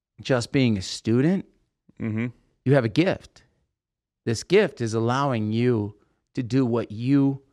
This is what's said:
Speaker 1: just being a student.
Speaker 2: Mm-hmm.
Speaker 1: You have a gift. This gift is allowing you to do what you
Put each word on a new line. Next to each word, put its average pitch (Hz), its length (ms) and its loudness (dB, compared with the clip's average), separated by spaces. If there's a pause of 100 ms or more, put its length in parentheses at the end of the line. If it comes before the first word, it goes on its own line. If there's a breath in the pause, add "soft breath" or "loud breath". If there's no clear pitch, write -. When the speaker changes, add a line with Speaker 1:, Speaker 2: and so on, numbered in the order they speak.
(220)
Speaker 1:
just 120 300 -2
being 123 260 2
a 95 40 -4
student. 139 640 0 (540)
Speaker 2:
Mm-hmm. 113 280 -4 (380)
Speaker 1:
You 127 80 4
have 139 120 4
a 113 40 0
gift. - 540 -2 (840)
This 117 180 -2
gift 202 380 2
is 110 120 -4
allowing 117 600 -2
you 113 420 0 (380)
to 135 100 -6
do 127 220 0
what 113 260 -2
you 139 500 0 (120)